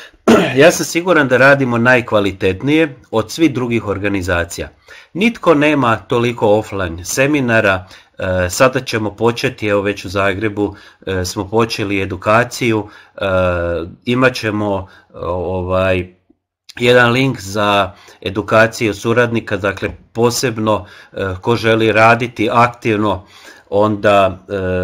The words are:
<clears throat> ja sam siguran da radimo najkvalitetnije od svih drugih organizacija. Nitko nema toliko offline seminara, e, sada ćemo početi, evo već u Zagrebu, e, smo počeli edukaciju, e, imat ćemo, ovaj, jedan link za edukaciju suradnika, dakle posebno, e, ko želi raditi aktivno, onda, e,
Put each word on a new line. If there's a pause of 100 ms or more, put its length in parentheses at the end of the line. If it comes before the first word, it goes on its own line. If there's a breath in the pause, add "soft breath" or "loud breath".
(220 loud breath)
<clears throat>
ja
sam
siguran
da
radimo
najkvalitetnije (160)
od
svih
drugih
organizacija. (440 loud breath)
Nitko
nema
toliko
offline
seminara, (300 loud breath)
e,
sada
ćemo
početi,
evo
već
u
Zagrebu, (300 loud breath)
e,
smo
počeli
edukaciju, (280 loud breath)
e, (800)
imat
ćemo, (260 soft breath)
ovaj, (580)
jedan
link
za (300 loud breath)
edukaciju
suradnika,
dakle (240)
posebno, (280 loud breath)
e,
ko
želi
raditi
aktivno, (440 loud breath)
onda, (100)
e, (300)